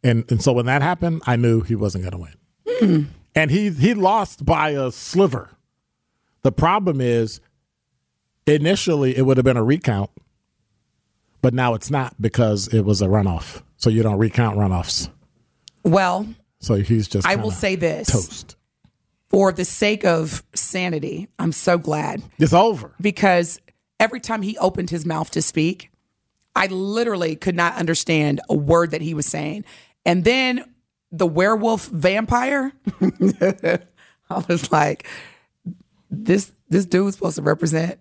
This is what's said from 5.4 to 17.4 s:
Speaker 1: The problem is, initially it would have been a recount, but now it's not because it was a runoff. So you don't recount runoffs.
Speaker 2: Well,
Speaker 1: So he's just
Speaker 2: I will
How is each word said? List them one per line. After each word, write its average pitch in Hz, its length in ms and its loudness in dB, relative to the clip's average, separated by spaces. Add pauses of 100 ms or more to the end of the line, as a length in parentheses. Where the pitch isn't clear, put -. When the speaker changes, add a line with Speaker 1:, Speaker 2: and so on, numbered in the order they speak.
Speaker 1:
The - 80 4
problem 170 500 0
is, 117 400 0 (1040)
initially 151 720 2
it 131 80 2
would 131 120 4
have 127 80 2
been 127 120 4
a 110 60 2
recount, 113 460 0 (1300)
but 123 120 2
now 123 200 0
it's 110 180 -6
not 131 300 -4
because 107 480 0
it 113 120 2
was 98 200 2
a 98 60 2
runoff. 95 540 0 (160)
So - 120 0
you 110 140 2
don't 104 140 0
recount 110 400 0
runoffs. 92 520 0 (760)
Speaker 2:
Well, 190 440 2 (320)
Speaker 1:
So - 160 0
he's 104 320 0
just 98 200 -2
Speaker 2:
I 196 80 2
will 208 80 -4